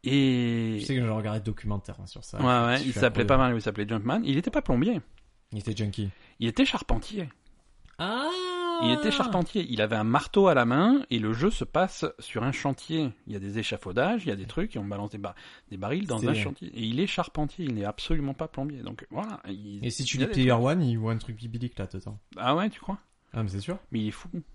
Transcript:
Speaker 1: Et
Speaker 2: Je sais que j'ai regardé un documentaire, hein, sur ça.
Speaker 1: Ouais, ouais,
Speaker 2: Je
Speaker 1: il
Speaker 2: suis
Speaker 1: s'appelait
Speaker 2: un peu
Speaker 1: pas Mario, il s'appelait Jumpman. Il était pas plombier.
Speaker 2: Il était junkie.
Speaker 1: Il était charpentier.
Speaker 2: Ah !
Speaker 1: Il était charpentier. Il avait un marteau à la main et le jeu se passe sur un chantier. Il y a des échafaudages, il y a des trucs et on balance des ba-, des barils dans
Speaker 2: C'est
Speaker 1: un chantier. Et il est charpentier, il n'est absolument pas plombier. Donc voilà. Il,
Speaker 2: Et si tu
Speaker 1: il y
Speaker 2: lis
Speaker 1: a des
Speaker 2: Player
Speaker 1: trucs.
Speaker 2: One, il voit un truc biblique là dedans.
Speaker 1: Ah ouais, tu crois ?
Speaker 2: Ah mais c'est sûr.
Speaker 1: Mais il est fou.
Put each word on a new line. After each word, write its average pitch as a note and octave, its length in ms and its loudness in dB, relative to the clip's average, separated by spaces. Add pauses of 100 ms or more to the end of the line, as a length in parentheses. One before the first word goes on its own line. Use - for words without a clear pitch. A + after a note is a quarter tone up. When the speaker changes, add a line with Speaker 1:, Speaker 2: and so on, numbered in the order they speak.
Speaker 1:
Et A#2+ 760 2
Speaker 2:
Je - 60 -6
sais C3+ 100 -2
que B2 60 2
j'ai A2+ 80 2
regardé G#2+ 300 -2
un G2+ 40 -6
documentaire, G#2 580 -4
hein, F#2 60 -12
sur - 160 -14
ça. - 160 -12
Speaker 1:
Ouais, B2 280 6
ouais, B2 100 4
Speaker 2:
Je C#3+ 60 0
Speaker 1:
il C3 80 0
Speaker 2:
suis - 80 -2
Speaker 1:
s'appelait A#2+ 240 4
Speaker 2:
un - 20 4
peu - 40 -2
Speaker 1:
pas C3+ 80 8
Mario, B2+ 200 4
il A2 40 -2
s'appelait G#2 260 -2
Jumpman. A2+ 360 0
Il C3+ 140 2
était G3+ 140 0
pas D4 100 0
plombier. D#3+ 380 2 (540)
Speaker 2:
Il A2 60 -6
était G#2 160 -4
junkie. G#2 340 -2 (300)
Speaker 1:
Il A#2 80 0
était C4+ 180 4
charpentier. G#3 640 -2 (720)
Speaker 2:
Ah ! A#3 280 -2 (560)
Speaker 1:
Il A#3+ 80 4
était A3 200 2
charpentier. G#3 580 0
Il A2 120 0
avait G#2+ 140 2
un G#2+ 80 2
marteau C#3+ 460 4
à D#3+ 40 6
la B2 120 6
main G3 440 6
et A#2 100 2
le G#2+ 140 0
jeu C#3 160 2
se - 140 -2
passe F3 420 0 (140)
sur - 240 -4
un C3+ 80 0
chantier. C#3+ 600 -2 (160)
Il G#2+ 60 -8
y - 20 -6
a G2 40 -6
des G2+ 200 -6
échafaudages, B2+ 680 0
il C#3+ 40 -2
y - 20 0
a G2+ 40 0
des F#2+ 100 -8
trucs G3 300 -4
et A#2+ 40 -4
on G2+ 60 -6
balance G2+ 260 -6
des A2 80 -12
ba-, G2+ 160 -8 (360)
des G2 60 -10
barils C3+ 280 -2
dans B2+ 140 -2
Speaker 2:
C'est A#2 80 0
Speaker 1:
un A2+ 60 4
chantier. G2+ 420 -4
Et A#2 80 -6
il A#2 160 -2
est G3 80 0
charpentier, D3+ 580 -4
il B2 100 -2
n'est G2+ 100 -2
absolument C3+ 480 0
pas D#3+ 160 -6
plombier. C#3 320 -8
Donc - 280 -12
voilà. G#3 380 -8
Il, G2+ 380 -10
Speaker 2:
Et B2 40 0
si C3+ 140 -4
tu B2+ 140 -2
Speaker 1:
il - 20 -2
y - 0 -
Speaker 2:
lis C3 60 2
Speaker 1:
a - 20 -4
des A3+ 60 -4
Speaker 2:
Player B2+ 160 6
Speaker 1:
trucs. A#2+ 160 4
Speaker 2:
One, E3+ 180 2
il A#2 160 2
voit A2+ 140 0
un A2+ 40 -2
truc A2+ 200 -8
biblique A#2 420 -8
là F#2+ 80 -6
dedans. G#2 320 -12 (180)
Speaker 1:
Ah B2+ 180 4
ouais, G3+ 140 2
tu - 120 -10
crois ? G3 160 -6 (360)
Speaker 2:
Ah A2+ 80 -2
mais G#2 80 -2
c'est G2 120 -4
sûr. F3+ 160 -6 (140)
Speaker 1:
Mais A2+ 100 -2
il G#2+ 80 0
est - 20 -4
fou. - 180 -12 (260)